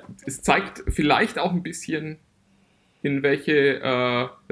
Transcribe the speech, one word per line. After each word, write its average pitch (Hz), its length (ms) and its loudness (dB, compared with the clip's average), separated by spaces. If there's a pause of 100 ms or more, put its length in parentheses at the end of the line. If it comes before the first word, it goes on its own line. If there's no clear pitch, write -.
(260)
Es - 160 -10
zeigt - 460 0
vielleicht 175 500 2
auch 175 140 0
ein 180 100 -2
bisschen, 156 560 -8 (840)
in 139 200 -2
welche, 143 580 4
äh, 123 480 0 (240)